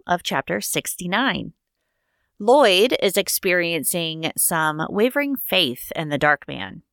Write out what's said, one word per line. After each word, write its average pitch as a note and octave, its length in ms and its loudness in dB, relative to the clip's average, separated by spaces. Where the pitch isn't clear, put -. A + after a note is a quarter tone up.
of F3 160 -2
chapter F3+ 400 -4
sixty-nine. F#3 920 -4
Lloyd G#3 640 6
is F#3+ 140 0
experiencing E3+ 1200 -2
some D#3 520 0
wavering C4 480 0
faith D#3+ 580 -2
in D#3 140 -6
the D3 80 -2
Dark D3+ 320 2
Man, C#3+ 320 -10